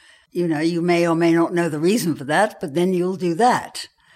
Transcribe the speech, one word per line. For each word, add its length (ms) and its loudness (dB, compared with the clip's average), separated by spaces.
you 160 -2
know, 120 -2
you 220 -2
may 260 2
or 80 2
may 180 2
not 200 2
know 160 0
the 100 -6
reason 360 0
for 100 -10
that, 360 0
but 140 -8
then 180 2
you'll 220 -2
do 200 -2
that. 520 0